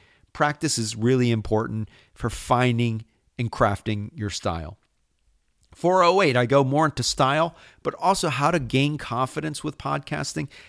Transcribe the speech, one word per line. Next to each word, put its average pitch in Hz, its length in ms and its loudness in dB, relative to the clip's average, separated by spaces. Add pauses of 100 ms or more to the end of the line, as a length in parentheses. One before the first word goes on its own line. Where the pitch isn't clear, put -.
(340)
Practice 147 460 -2
is 110 160 -4
really 123 340 2
important 110 600 -2 (260)
for 117 160 -6
finding 120 760 0 (320)
and 117 140 -4
crafting 104 640 -2
your 104 160 -6
style. 82 480 -8 (960)
Four 180 300 4
oh 175 180 6
eight, 147 140 4
I 123 100 4
go 135 200 4
more 143 200 2
into 139 160 -2
style, 147 540 0 (260)
but - 140 -6
also 180 320 0
how 143 240 0
to 175 80 2
gain 135 380 0
confidence 135 640 -6
with 147 140 -8
podcasting 143 720 -6 (200)